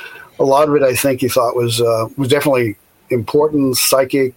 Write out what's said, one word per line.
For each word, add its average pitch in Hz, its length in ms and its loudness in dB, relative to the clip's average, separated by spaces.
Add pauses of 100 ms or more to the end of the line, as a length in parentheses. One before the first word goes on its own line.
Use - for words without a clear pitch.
(400)
a - 40 2
lot 143 240 4
of 147 80 0
it, 143 80 2
I 127 120 2
think, 131 260 -2
he 123 80 0
thought 120 260 0
was, 117 240 -2
uh, 113 380 0
was 135 120 -2
definitely 131 460 0 (340)
important, 135 680 0
psychic, 135 600 0